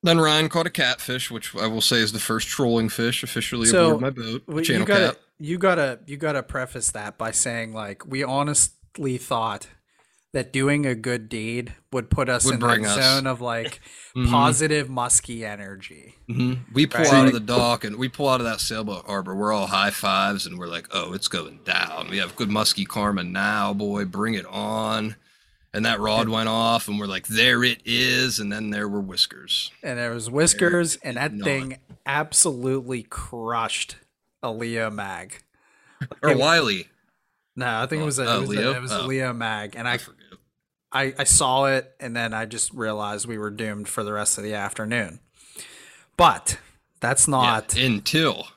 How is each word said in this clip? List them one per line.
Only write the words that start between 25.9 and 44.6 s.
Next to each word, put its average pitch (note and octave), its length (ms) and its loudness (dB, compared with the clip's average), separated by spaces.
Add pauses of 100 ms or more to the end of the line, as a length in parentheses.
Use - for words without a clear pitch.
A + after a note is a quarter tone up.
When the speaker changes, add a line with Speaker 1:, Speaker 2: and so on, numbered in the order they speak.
Speaker 1:
rod G#2+ 220 4
Speaker 2:
And A2 100 0
Speaker 1:
went A2 180 0
off A2+ 380 2
and G#2 120 -2
we're G#2 60 -4
like, F#2+ 220 -6
"There A#2+ 360 4
it A#2+ 220 2
is." B2 540 0
And G2+ 120 -4
then G#2+ 200 -4
there G#2 180 -4
were G2+ 100 -2
whiskers. - 720 -2 (120)
Speaker 2:
And B2 160 -4
there A#2+ 120 -2
was A2+ 160 -6
whiskers, E3+ 680 2
Speaker 1:
There - 120 -10
Speaker 2:
and A#2+ 80 -6
that D3 160 -2
Speaker 1:
it G#3 100 -8
Speaker 2:
thing C3+ 260 -2
Speaker 1:
not. C3 100 -12 (280)
Speaker 2:
absolutely C3 960 0
crushed - 920 -4 (440)
a A#2+ 100 -4
Leo A2+ 380 -4
mag. G2 480 -10 (840)
Speaker 1:
Or D3+ 80 4
Speaker 2:
It C3 80 4
Speaker 1:
Wiley. C3+ 480 2 (680)
Speaker 2:
No, A#2+ 240 -2
I B2 60 0
think D3+ 140 -4
it D#3 40 -2
Speaker 1:
Oh, - 40 -2
Speaker 2:
was C3+ 120 -2
a, B2+ 60 0
Speaker 1:
oh, A#2 120 2
Speaker 2:
it - 40 2
was G2 80 -4
Speaker 1:
Leo? G#2+ 240 0
Speaker 2:
a, - 20 -2
it B2+ 60 -6
was B2 100 -6
a G2 100 -2
Speaker 1:
Oh. F2+ 40 -4
Speaker 2:
Leo C3 280 -2
mag, A2 440 -6
and A#2 100 -6
Speaker 1:
I A#2+ 60 0
Speaker 2:
I, B2 40 -2
Speaker 1:
forget. - 180 -12 (760)
Speaker 2:
I, C3+ 280 0
I C#3 40 0
saw C3+ 420 4
it, C3+ 340 0
and A#2 160 -8
then A#2 180 -2
I A2 140 -4
just A2 260 -6
realized G#2+ 540 -4
we A2+ 100 -8
were G#2 140 -6
doomed G#2 360 -6
for - 160 -6
the G#2 80 -6
rest G#2 280 -2
of G2+ 40 -10
the G#2+ 120 -6
afternoon. G#2+ 640 -4 (960)